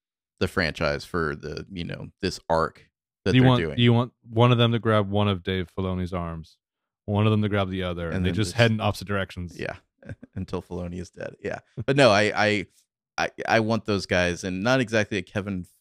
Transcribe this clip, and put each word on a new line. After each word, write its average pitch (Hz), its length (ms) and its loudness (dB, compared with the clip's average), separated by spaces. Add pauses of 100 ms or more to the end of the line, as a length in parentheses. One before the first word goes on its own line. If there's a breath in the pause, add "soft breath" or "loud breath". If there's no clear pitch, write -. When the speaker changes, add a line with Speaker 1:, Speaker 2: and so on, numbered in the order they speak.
(400)
Speaker 1:
the 98 80 2
franchise, 76 560 -2
for 78 320 -4
the, 80 340 -12
you 90 140 -8
know, 90 280 -12 (100)
this 107 180 -4 (100)
arc 80 400 -2 (360)
that 101 100 4
Speaker 2:
You 127 60 8
Speaker 1:
they're 127 80 8
Speaker 2:
want, 123 120 4
Speaker 1:
doing. 78 160 -4
Speaker 2:
you 120 140 6
want 120 220 2 (160)
one 120 240 4
of 117 40 4
them 117 140 4
to 117 80 0
grab 107 300 2
one 104 180 2
of 95 160 0
Dave 92 340 -4
Filoni's 92 360 -4
arms, 82 440 -8 (500)
one 104 200 2
of 110 40 4
them 107 100 2
to 104 80 0
grab 98 200 0
the 92 140 -4
other, 87 240 -4
and 80 80 -4
Speaker 1:
And 92 100 0
Speaker 2:
they 87 40 2
Speaker 1:
then 87 60 0
Speaker 2:
just 95 160 0
Speaker 1:
just - 60 -6
Speaker 2:
head 117 140 4
in 110 80 -2
opposite 101 280 -4
directions. 92 520 -6
Speaker 1:
Yeah, - 160 -8 (300)
<laughs> - 300 -20
until 90 260 -8
Filoni 90 400 -10
is 85 80 -16
dead. - 340 -14
Yeah, - 160 -8 (260 loud breath)
but 139 120 0
no, 135 120 8
I, 104 240 4
I, 104 320 0 (520)
I, 82 120 -2 (180)
I 113 120 4
want 110 240 0
those 101 220 -2
guys, 90 400 0
and 92 180 -6
not 131 160 2
exactly 107 380 -2
a 92 40 -2
Kevin 95 440 -6 (160)